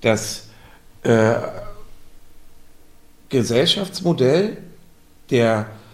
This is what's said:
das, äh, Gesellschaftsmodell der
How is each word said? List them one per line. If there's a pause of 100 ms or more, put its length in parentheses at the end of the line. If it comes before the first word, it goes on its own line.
das, (560)
äh, (1900)
Gesellschaftsmodell (720)
der (260)